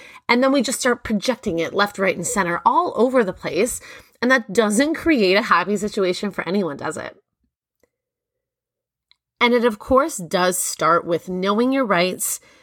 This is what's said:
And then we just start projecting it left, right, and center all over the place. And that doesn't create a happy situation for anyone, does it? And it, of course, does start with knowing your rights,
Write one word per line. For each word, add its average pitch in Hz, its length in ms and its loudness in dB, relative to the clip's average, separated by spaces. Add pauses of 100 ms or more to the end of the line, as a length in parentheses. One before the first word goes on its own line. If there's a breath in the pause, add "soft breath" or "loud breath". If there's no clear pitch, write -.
(280 loud breath)
And 240 160 2
then 269 80 4
we 277 120 2
just - 160 -4
start 240 240 -2
projecting 208 560 -4
it 160 160 -4
left, 202 240 -2
right, 190 160 0
and 175 100 -6
center 175 400 -2
all 330 300 2
over 247 280 2
the 185 80 -4
place. 175 480 -4 (440 loud breath)
And 247 80 2
that 262 200 0
doesn't 226 440 2
create 214 400 2
a 220 80 2
happy 185 340 0
situation 196 540 -4
for - 160 -8
anyone, 170 300 -2
does 151 200 -8
it? - 180 -12 (2250)
And 240 140 2
it, 240 100 4
of 226 140 0
course, 277 400 2
does 180 400 0
start 165 480 0
with 165 240 -4
knowing 202 420 0
your 269 140 2
rights, 185 540 -2 (240 soft breath)